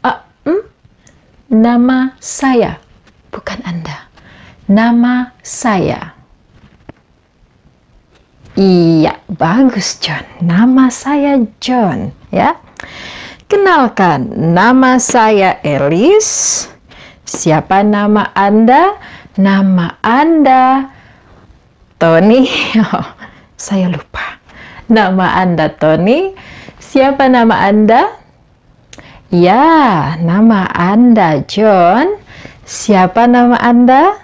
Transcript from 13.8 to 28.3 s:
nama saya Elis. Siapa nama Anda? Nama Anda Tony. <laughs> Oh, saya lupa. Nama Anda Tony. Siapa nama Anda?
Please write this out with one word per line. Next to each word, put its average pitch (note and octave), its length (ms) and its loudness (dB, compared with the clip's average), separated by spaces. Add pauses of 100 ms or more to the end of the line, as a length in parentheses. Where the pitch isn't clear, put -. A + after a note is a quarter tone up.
nama B3+ 480 2
saya A3 640 0
Elis. E3 1040 -2 (560)
Siapa E3+ 560 -2
nama G#3 560 0
Anda? A3+ 560 2 (400)
Nama F#3+ 720 0
Anda C4+ 800 2 (1120)
Tony. G3 480 2 (240)
<laughs> - 80 0 (160)
Oh, - 160 -8 (480)
saya F#3 320 -4
lupa. - 480 -12 (480)
Nama F#3+ 560 0
Anda E3+ 240 0
Tony. F3+ 640 -2 (480)
Siapa C4+ 480 0
nama A#3 400 2
Anda? A3 560 0 (1120)